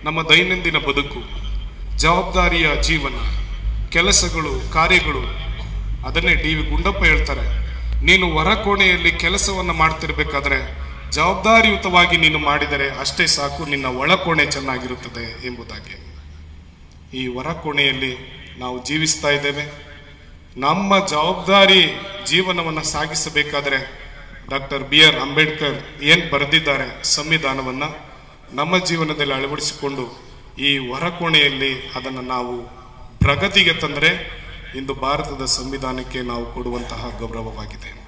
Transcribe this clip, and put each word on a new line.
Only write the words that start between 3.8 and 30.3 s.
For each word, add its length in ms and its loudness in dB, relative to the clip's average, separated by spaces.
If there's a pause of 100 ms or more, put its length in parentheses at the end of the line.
ಕೆಲಸಗಳು, 840 2
ಕಾರ್ಯಗಳು. 460 4 (880)
ಅದನ್ನೇ 280 2
ಡಿ 200 0
ವಿ 160 -2
ಗುಂಡಪ್ಪ 340 2
ಹೇಳ್ತಾರೆ, 360 4 (640)
"ನೀನು 280 4
ಹೊರ 220 4
ಕೋಣೆಯಲ್ಲಿ 580 4
ಕೆಲಸವನ್ನು 600 0
ಮಾಡ್ತಿರ್ಬೇಕಾದ್ರೆ 1040 0 (360)
ಜವಾಬ್ದಾರಿಯುತವಾಗಿ 1040 4
ನೀನು 220 4
ಮಾಡಿದರೆ 520 2
ಅಷ್ಟೇ 360 -2
ಸಾಕು, 380 0
ನಿನ್ನ 220 -2
ಒಳ 280 2
ಕೋಣೆ 320 2
ಚೆನ್ನಾಗಿರುತ್ತದೆ" 1000 -6
ಎಂಬುದಾಗಿ. 580 -12 (1120)
ಈ 80 -4
ಹೊರ 260 -6
ಕೋಣೆಯಲ್ಲಿ 640 -2 (420)
ನಾವು 260 -8
ಜೀವಿಸ್ತಾ 460 0
ಇದ್ದೇವೆ. 600 -2 (680)
ನಮ್ಮ 500 2
ಜವಾಬ್ದಾರಿ 800 6 (400)
ಜೀವನವನ್ನು 580 0
ಸಾಗಿಸಬೇಕಾದ್ರೆ 920 -2 (720)
ಡಾಕ್ಟರ್ 320 -4
ಬಿ 220 6
ಆರ್ 120 6
ಅಂಬೇಡ್ಕರ್ 840 -2
ಏನು 280 4
ಬರೆದಿದ್ದಾರೆ 760 0
ಸಂವಿಧಾನವನ್ನು 920 -2 (580)
ನಮ್ಮ 300 0
ಜೀವನದಲ್ಲಿ 500 0
ಅಳವಡಿಸಿಕೊಂಡು 960 -4 (300)